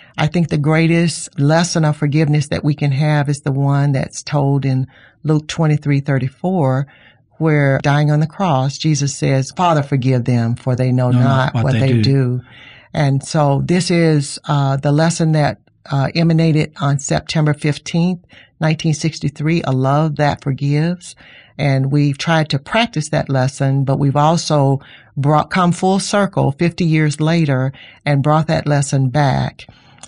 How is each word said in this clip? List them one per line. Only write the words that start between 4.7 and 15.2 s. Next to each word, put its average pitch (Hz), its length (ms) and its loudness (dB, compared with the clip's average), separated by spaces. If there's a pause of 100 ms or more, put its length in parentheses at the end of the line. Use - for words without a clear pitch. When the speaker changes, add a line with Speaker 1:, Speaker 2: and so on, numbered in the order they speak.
Speaker 1:
Luke 151 260 0
twenty-three 147 520 0
thirty-four, 139 840 -2 (520)
where 147 440 2
dying 147 280 2
on 151 100 2
the 160 60 0
cross, 143 520 -2
Jesus 143 380 -2
says, 135 400 0
"Father, 165 260 2
forgive 131 420 0
them, 120 300 0
for 127 220 -2
they 127 160 0
know 127 180 2
Speaker 2:
Know 123 80 4
Speaker 1:
not 120 60 4
Speaker 2:
not 120 300 2
what 117 100 0
Speaker 1:
what - 80 0
Speaker 2:
they 110 80 2
Speaker 1:
they 135 140 2
Speaker 2:
do." 113 80 2
Speaker 1:
do. 127 380 0 (540)
And 139 300 0
so 143 400 0
this 175 260 0
is, 160 540 2
uh, 139 320 0
the 143 160 0
lesson 160 400 2